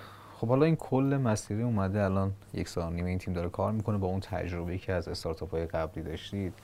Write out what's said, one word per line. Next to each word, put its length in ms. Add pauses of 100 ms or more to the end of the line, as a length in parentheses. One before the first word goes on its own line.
(360)
خب 120
حالا 180
این 100
کل 480
مسیری 380
اومده 400
الان 300 (220)
یک 140
سال 180
و 40
نیم 140
این 140
تیم 160
داره 140
کار 240
می‌کنه 260
با 80
اون 140
تجربه‌ای 580
که 140
از 160
استارتاپ‌های 580
قبلی 380
داشتید. 600